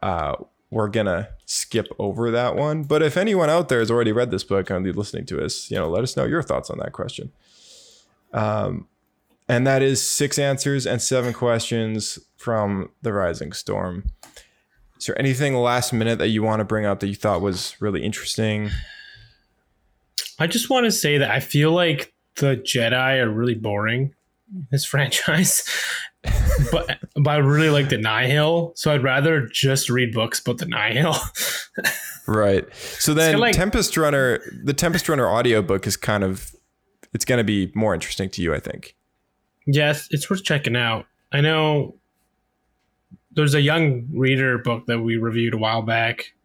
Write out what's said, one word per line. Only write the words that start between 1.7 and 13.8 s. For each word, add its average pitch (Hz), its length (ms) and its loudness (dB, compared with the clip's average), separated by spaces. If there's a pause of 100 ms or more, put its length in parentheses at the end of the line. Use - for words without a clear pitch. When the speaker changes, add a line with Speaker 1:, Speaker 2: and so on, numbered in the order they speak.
Speaker 1:
over 110 340 -2
that 120 240 0
one. 151 260 -2
But 151 200 2
if 151 140 2
anyone 185 320 2
out 170 220 2
there 127 80 4
has 113 120 2
already 113 220 2
read 120 180 0
this 95 140 -4
book 98 240 0
and 92 160 -2 (100)
listening 98 320 -6
to - 160 -6
us, - 280 -6
you - 60 -4
know, 85 120 0
let 90 140 0
us 127 140 -4
know 135 100 0
your 147 160 0
thoughts - 260 -4
on - 120 -8
that - 120 -8
question. - 380 -10 (1040)
Um, 104 540 -2 (600)
and 120 180 2
that 135 160 4
is 135 200 2
six - 360 0
answers 139 480 0
and 113 140 -2
seven 123 320 0
questions 113 840 -2 (180)
from 101 540 -2 (120)
The 113 100 -2
Rising 85 400 -2
Storm. 95 580 -6 (880)